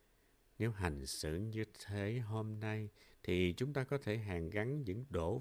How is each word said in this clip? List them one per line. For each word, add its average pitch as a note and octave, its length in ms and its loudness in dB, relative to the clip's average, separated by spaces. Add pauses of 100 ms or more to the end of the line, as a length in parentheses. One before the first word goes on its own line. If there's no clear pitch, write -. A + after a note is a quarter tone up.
(600)
Nếu A2+ 120 2
hành E2 340 0
xử D#2 320 -2
như A2 280 -2 (200)
thế G2+ 340 0
hôm A2 400 -2
nay, G#2+ 300 -2 (340)
thì F2+ 340 6
chúng C#3 160 0
ta C3+ 100 0
có C#3 140 0
thể A2 200 0
hàn F#2 320 0
gắn A#2+ 340 0
những A2+ 260 -2
đổ F2+ 320 2